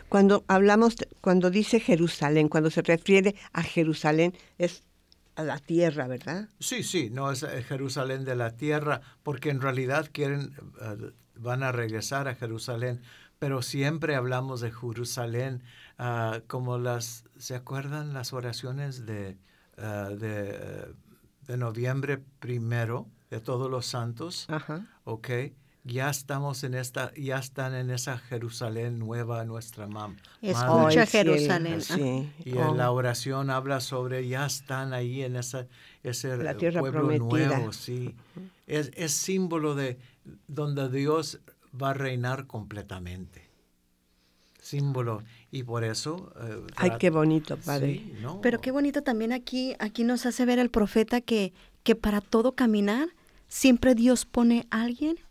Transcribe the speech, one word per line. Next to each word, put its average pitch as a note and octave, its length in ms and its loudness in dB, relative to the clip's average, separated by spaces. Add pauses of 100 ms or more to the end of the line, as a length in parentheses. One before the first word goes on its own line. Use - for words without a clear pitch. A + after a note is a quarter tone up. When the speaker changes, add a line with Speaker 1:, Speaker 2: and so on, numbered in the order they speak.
Speaker 1:
cuando G3 400 8
hablamos, G#3 480 8 (240)
cuando F3+ 300 6
dice G#3+ 300 4
Jerusalén, D#3 680 4
cuando D#3 220 4
se D#3+ 120 0
refiere F#3+ 520 4 (180)
a E3+ 100 -2
Jerusalén, D#3+ 720 2 (240)
es - 240 -2 (520)
a D#3 80 -8
la C3 160 -4
tierra, D#3+ 480 2
¿verdad? C3+ 420 -8 (120)
Speaker 2:
Sí, A3+ 220 -4
sí, C#3 280 -2
no C3+ 220 -4
es, B2+ 100 -6
eh, C#3 200 -6
Jerusalén C3+ 640 -4
de C3 120 -2
la A#2 200 -4
tierra, D3 440 -2 (220)
porque D3 280 -4
en C3+ 100 -2
realidad C3+ 520 -2
quieren, C#3 420 -4 (260)
eh, A2 320 -10 (220)
van B2 280 -4
a C3 100 -2
regresar A#2+ 560 -4
a B2 60 -4
Jerusalén, A#2+ 680 -6 (360)
pero C#3 240 -2
siempre D3 520 -2
hablamos B2+ 460 -2
de A#2 100 -4
Jerusalén, A#2+ 920 -6 (360)
ah, A#2 480 -2
como B2 320 -4
las, A#2+ 460 -4 (140)
¿se - 160 -10
acuerdan C#3 600 -8
las C3 180 -8
oraciones B2+ 720 -6
de, G2+ 320 -8 (400)
ah, G#2 320 -6
de, G#2 440 -6
eh, G2 320 -10 (600)
de B2 100 -6
noviembre B2+ 680 -2 (160)
primero, A#2+ 680 -4 (220)
de A#2 100 -8
Todos C3 300 -4
los B2+ 160 -4
Santos? A#2+ 640 -6
Speaker 1:
Ajá. D#3 380 -6 (180)
Speaker 2:
Ok. A#2 260 -8 (580)
Ya B2+ 220 -2
estamos C#3 540 -4
en B2+ 100 -4
esta, B2+ 400 -6
ya C3+ 240 -4
están C3 340 -6
en B2+ 180 -4
esa B2 280 -4
Jerusalén A#2 800 -6
nueva, A2+ 460 -4
nuestra A2+ 420 -10
mam-, G#2 300 -10 (260)
Speaker 3:
Escucha, D#3 240 0
Speaker 2:
madre. - 60 4
Speaker 1:
Oh, D#3+ 160 8
el A3+ 180 8
cielo, E3 300 6
Speaker 3:
Jerusalén. E3 440 2
Speaker 1:
sí. C#3+ 520 -2 (120)
Speaker 2:
Y B2+ 140 -4
en - 0 - (120)
Speaker 1:
Oh. - 40 2
Speaker 2:
la B2 160 2
oración B2+ 600 -2
habla C3 280 -2
sobre, B2+ 480 -4
ya C3 200 -2
están C3+ 460 -6
ahí B2 300 -4
en B2+ 140 -4
esa, B2 320 -6 (340)
ese, B2+ 360 -4
Speaker 1:
La D3 120 -2
Speaker 2:
eh, C#3 60 -2
Speaker 1:
tierra E3 240 0
Speaker 2:
pueblo C3+ 220 0
Speaker 1:
prometida. C3+ 560 2
Speaker 2:
nuevo, G#2+ 140 -4
sí. B2 440 -8 (180)
Speaker 1:
Ujú. F#3 140 -14 (180)
Speaker 2:
Es, D3 300 -4
es D#3+ 160 -4
símbolo E3 640 0
de C3 200 -2 (520)
donde C#3+ 400 -2
Dios D3 500 0 (420)
va C3+ 100 0
a C3+ 40 0
reinar C3 540 -4
completamente. F#2+ 1000 -12 (1120)
Símbolo. B2+ 600 -2 (300)
Y C3+ 100 -6
por A#2 220 -4
eso, D3+ 560 -6
eh, A2+ 200 -10 (160)
Speaker 1:
Ay, F3+ 140 4
Speaker 2:
tra-, A#2 80 -4
Speaker 1:
qué F3+ 120 6
bonito, D#3 480 4
padre. C#3+ 460 -2
Speaker 2:
sí, F3+ 160 -14
¿no? D3+ 220 -8
Speaker 3:
Pero A#3 180 2
qué C4 120 -4
bonito C#4+ 300 0
también A3+ 300 0
aquí, B3+ 460 -4
aquí G#3+ 240 -2
nos B3 240 2
hace B3 180 0
ver B3 140 4
el B3 120 4
profeta A3 500 4
que, G3+ 320 0 (320)
que A3+ 100 6
para G#3 260 0
todo A3+ 360 2
caminar A3 520 4 (400)
siempre B3+ 460 6
Dios A#3 300 6
pone A#3 460 4
a A3 120 0
alguien D4 360 -2 (120)